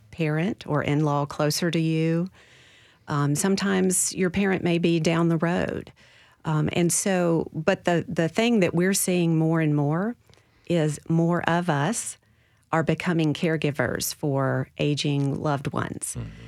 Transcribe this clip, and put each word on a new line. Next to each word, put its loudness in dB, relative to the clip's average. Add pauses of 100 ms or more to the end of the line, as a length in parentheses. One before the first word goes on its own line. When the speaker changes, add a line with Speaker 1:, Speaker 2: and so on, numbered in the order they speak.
(100)
Speaker 1:
parent -2
or 0
in-law 0
closer -2
to 0
you. 0 (800)
Um, 0
sometimes 0
your 0
parent 0
may 2
be 2
down 2
the 2
road. -2 (520)
Um, 0
and 2
so, 0
but -2
the, 2
the 0
thing 2
that 2
we're 2
seeing 2
more 2
and 2
more 0 (500)
is 0 (100)
more 2
of 2
us -2 (560)
are 2
becoming 0
caregivers -2
for -2 (100)
aging 0
loved -4
ones. -6
Speaker 2:
Mm-hmm. -10 (200)